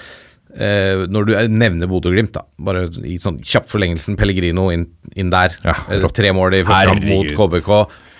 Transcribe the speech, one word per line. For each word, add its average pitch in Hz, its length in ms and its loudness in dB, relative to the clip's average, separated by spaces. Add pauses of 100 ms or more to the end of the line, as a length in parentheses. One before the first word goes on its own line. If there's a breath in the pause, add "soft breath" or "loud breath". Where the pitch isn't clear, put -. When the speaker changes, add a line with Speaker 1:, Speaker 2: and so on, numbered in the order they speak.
(520 loud breath)
Speaker 1:
eh, 98 560 -2
når 104 180 0
du 110 60 2 (160)
nevner 107 400 0
Bodø 90 240 -2
Glimt, 107 220 0
da, - 80 -8 (160)
bare 92 240 -4 (260)
i 90 80 -6
sånn 85 240 -6
kjapp - 300 -2
forlengelsen, 92 480 -2
Pellegrino 92 520 0
inn, 85 140 -2 (320)
inn 95 140 -2
der. 92 340 2
Speaker 2:
Ja, 87 80 2 (160)
Speaker 1:
Eh, 95 140 -2
Speaker 2:
rått. 92 100 0
Speaker 1:
tre 101 200 2
mål 92 220 2
i 95 80 4
første 92 240 4
kamp 90 160 2
mot 98 220 0
Speaker 2:
Herregud. 73 120 -4
Speaker 1:
K 104 120 4
B 85 140 -2
K. 104 260 2 (320 loud breath)